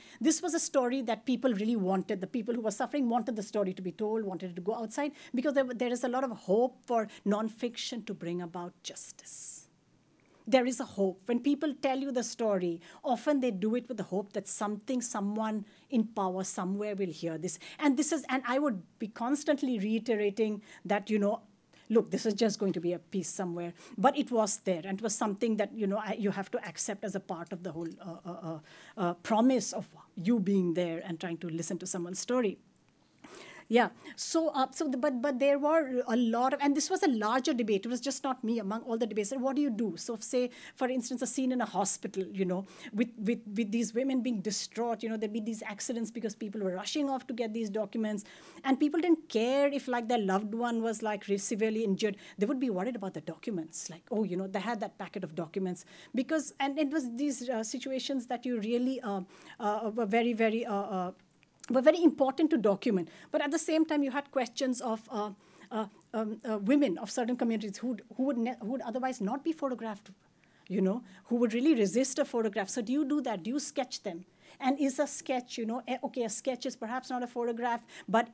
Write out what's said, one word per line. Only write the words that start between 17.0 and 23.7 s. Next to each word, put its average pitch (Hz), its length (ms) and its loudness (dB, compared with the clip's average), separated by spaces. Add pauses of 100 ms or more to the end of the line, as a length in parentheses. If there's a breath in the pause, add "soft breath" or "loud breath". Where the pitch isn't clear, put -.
hear 160 300 -4
this. 180 180 -4 (220 loud breath)
And 285 180 4
this 302 140 2
is, 294 180 0
and 254 180 0
I 262 120 2
would 233 240 0 (160)
be 214 80 -6
constantly 262 720 0
reiterating 214 840 0 (240 loud breath)
that, 202 240 2
you 214 80 4
know, 202 240 2 (480 soft breath)
look, 220 200 6
this 185 160 -2
is 214 80 2
just 208 240 2
going 190 160 0
to 185 60 -4
be 175 140 0
a 170 60 -6
piece 180 300 -4
somewhere. 175 420 -4 (240 loud breath)